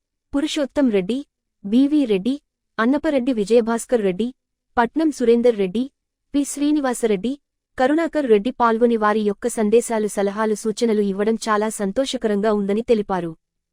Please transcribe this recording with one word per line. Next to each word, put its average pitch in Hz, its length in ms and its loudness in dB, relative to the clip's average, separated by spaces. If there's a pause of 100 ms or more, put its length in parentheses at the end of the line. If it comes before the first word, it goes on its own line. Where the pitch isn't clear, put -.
(340)
పురుషోత్తం 285 560 -2
రెడ్డి, 202 300 0 (440)
బీవీ 269 420 2
రెడ్డి, 214 300 0 (420)
అన్నపరెడ్డి 269 560 0
విజయభాస్కర్ 226 680 0
రెడ్డి, 196 280 -2 (480)
పట్నం 285 340 0
సురేందర్ 233 500 2
రెడ్డి, 190 200 -2 (520)
పి 285 100 0
శ్రీనివాసరెడ్డి, 262 880 -2 (460)
కరుణాకర్ 302 500 0
రెడ్డి 220 240 4
పాల్గొని 233 460 2
వారి 214 240 2
యొక్క 208 260 -2
సందేశాలు, 220 600 0
సలహాలు, 208 480 -2
సూచనలు 214 560 -2
ఇవ్వడం 208 240 -2
చాలా 214 340 -2
సంతోషకరంగా 220 840 -2
ఉందని 208 280 -2
తెలిపారు. 196 500 0 (420)